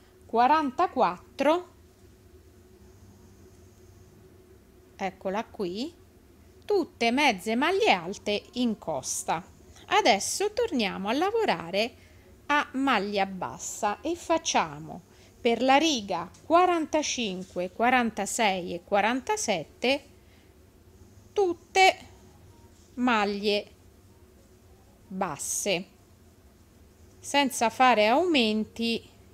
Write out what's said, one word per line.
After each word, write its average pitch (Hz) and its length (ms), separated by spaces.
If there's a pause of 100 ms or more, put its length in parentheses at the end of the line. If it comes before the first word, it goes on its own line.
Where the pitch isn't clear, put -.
(260)
quarantaquattro, 277 1400 (3250)
eccola 196 500
qui, 214 480 (720)
tutte 311 460
mezze 233 440
maglie 359 360
alte 202 520 (100)
in 240 240
costa. 160 640 (420)
Adesso 370 680
torniamo 202 540
a 226 60
lavorare 240 840 (520)
a 294 260
maglia 208 520
bassa 190 760
e 330 140
facciamo 185 840 (380)
per 233 220
la 262 160
riga 208 520 (160)
quarantacinque, 285 1300
quarantasei 214 1000
e 170 100
quarantasette 247 1200 (1300)
tutte 381 640 (1000)
maglie 208 760 (1400)
basse, 190 800 (1300)
senza 277 500
fare 226 380
aumenti 233 1040 (240)